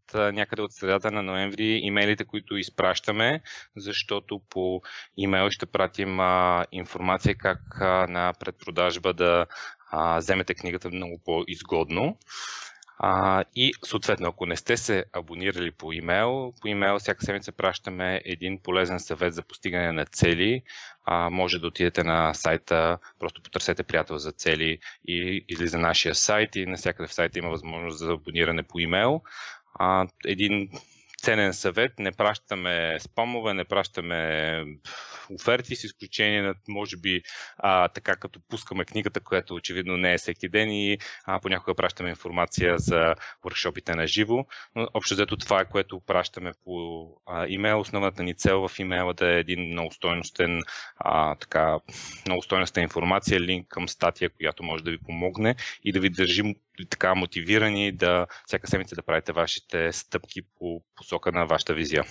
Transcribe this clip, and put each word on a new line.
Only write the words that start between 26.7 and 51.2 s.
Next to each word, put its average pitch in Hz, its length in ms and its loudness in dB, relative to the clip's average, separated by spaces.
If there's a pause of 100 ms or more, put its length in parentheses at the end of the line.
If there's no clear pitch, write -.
в - 80 -12
сайта 85 240 0
има 85 120 -4
възможност 82 480 -6
за 82 140 -2
абониране 82 500 0
по - 160 -8
имейл. 98 440 2 (520)
А, 95 320 2 (180)
един 98 460 0 (480)
ценен 107 340 4
съвет, 107 460 0
не 98 140 -2
пращаме 90 880 0
спамове, 117 540 -4
не 92 100 -2
пращаме 82 1000 -2 (680)
оферти, 120 460 0
с - 80 -12
изключение 104 580 -2
на, 98 120 -2 (140)
може 101 280 -6
би, 90 260 -2 (360)
а, 92 300 4
така - 280 -2
като - 320 -12
пускаме 90 360 -6
книгата, 107 360 -4
която 92 340 -2
очевидно 90 420 -4
не 90 160 2
е 87 60 2
всеки - 300 -6
ден 107 240 2
и, 101 260 0 (260)
а, 95 160 -2
понякога 95 340 -2
пращаме 90 340 -2
информация 87 720 0
за 82 360 4 (300)
workshop-ите 87 500 -4
на 82 120 0
живо. 110 380 2 (300)
Но 113 200 -4
общо - 200 0
взето 101 220 0
това - 240 4
е, 95 80 0
което 95 320 -2
пращаме 90 520 -2 (120)
по, 85 420 -10 (200)
а, 85 220 -4
имейл. 104 320 2
Основната 98 420 -2
ни 87 120 -2
цел 95 340 2
в - 100 -10
имейла 90 360 0
да 87 200 4
е 87 40 4
един 87 240 -2
много 85 300 -4
стойностен, 87 680 0 (360)
а, 78 380 2